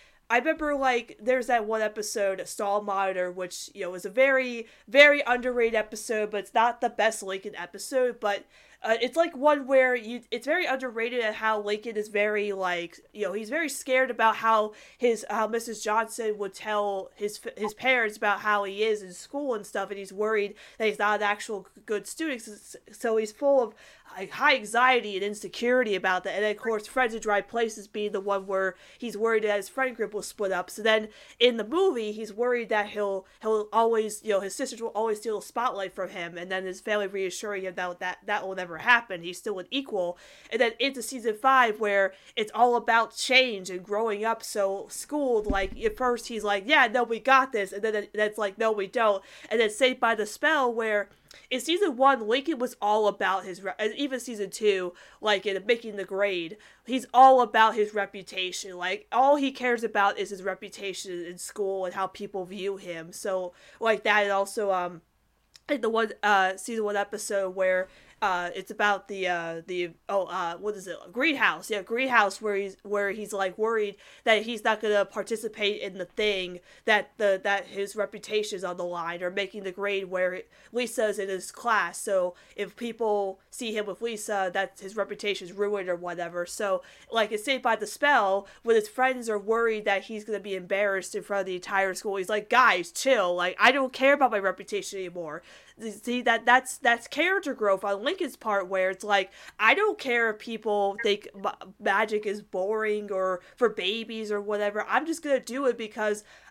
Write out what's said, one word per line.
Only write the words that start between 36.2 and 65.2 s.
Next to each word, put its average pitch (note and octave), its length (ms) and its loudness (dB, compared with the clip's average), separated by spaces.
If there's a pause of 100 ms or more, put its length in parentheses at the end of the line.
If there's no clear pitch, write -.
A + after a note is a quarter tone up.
And F3+ 140 -10
then F#3+ 140 -4
his F#3 160 -8
family G#3 260 -2
reassuring F#3+ 560 -6
him F#3 120 -8
that, F3+ 260 -6
that, F3+ 240 -6
that G3+ 200 -2
will F#3+ 100 -6
never F3 240 -8
happen. G#3+ 440 2
He's F3 140 -10
still G3+ 220 -6
an F3+ 120 -12
equal. F#3+ 460 -2 (340)
And A3+ 80 -2
then A3+ 180 4
into C4+ 240 -2
season A3+ 400 -4
five, B3+ 380 4
where G3+ 340 2 (220)
it's G#3+ 180 -2
all A#3+ 220 6
about A3+ 400 2
change A#3+ 540 2
and F#3 120 -8
growing G3+ 440 -2
up A3+ 180 -2
so G3 460 -2
schooled. B3 580 0
Like, G3 340 -2
at G#3+ 140 0
first A#3+ 320 -2
he's A3 160 -6
like, G3+ 220 0
"Yeah, C#4 220 6
no, A#3+ 160 0
we A3+ 180 -2
got C4 320 6
this." G3 180 -2
And G3+ 100 -8
then G#3+ 140 0
it, G#3 180 -4
that's G#3 240 0
like, G3+ 200 -4
"No, A3 160 2
we G3+ 140 -2
don't." G#3 360 2 (260)
And A#3 120 2
then A3 80 4
Saved B3+ 320 2
by A3+ 140 4
the G#3+ 100 -2
Spell, C#4 480 2
where G#3+ 360 0 (400)
in B3+ 120 -2
season D#4+ 340 0
one, C4 320 4
Lincoln C4+ 320 0
was B3 220 -4
all G#3 260 2
about G3 380 0
his F#3 160 -12
re-, F#3+ 180 -8
and A3 160 -2
even C4+ 240 -4
season G#3+ 300 -8
two, F#3 440 0 (280)
like, G3+ 240 2
in G3 200 -2
Making A#3 300 0
the G3 80 -6
Grade, F#3+ 540 -2 (280)
he's B3 280 -2
all C4 280 12
about A3 340 6
his G#3 180 0
reputation. F#3+ 840 -6
Like, F#3 360 -6
all C4+ 240 6
he C#4 140 0
cares A#3+ 320 -2
about G#3 360 2
is F#3+ 100 -4
his F#3+ 140 -12
reputation F#3+ 800 -8
in F3 120 -12
school F#3+ 480 -4
and F3+ 80 -6
how F#3+ 140 -4
people G3+ 360 -8
view F#3+ 320 -6
him. E3+ 380 -12
So, F#3 400 -4 (260)
like, A3 240 0
that, G#3 200 4
and G3+ 80 0
also, G3 420 0
um, F3+ 280 -4 (680)